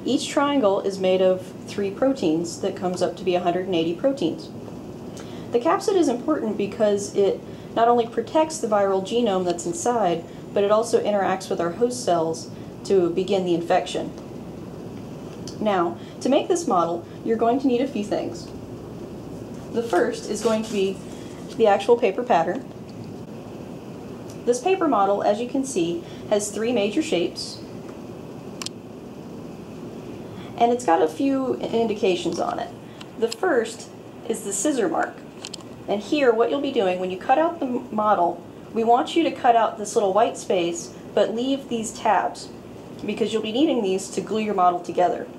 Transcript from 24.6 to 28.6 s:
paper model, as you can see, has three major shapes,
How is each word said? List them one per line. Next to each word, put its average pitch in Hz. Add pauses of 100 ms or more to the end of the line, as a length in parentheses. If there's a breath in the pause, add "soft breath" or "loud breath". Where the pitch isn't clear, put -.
paper 370
model, 202
as 214
you 240
can 269
see, 170 (280 loud breath)
has 202
three 226
major 240
shapes, - (3000 loud breath)